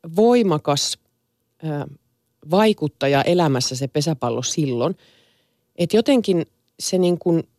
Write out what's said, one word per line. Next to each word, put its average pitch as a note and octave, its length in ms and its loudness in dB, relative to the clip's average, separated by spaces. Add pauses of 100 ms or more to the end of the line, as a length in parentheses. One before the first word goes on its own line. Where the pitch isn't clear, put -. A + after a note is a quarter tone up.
(160)
voimakas, G3+ 800 2 (640)
ö, D3 220 -6 (640)
vaikuttaja D3+ 720 0
elämässä C#3+ 540 0
se C3 120 -6
pesäpallo C3 540 -4
silloin, C3+ 540 -2 (800)
että F3 200 -2
jotenkin A3 500 2 (340)
se - 180 -2
niinku F3 440 0 (160)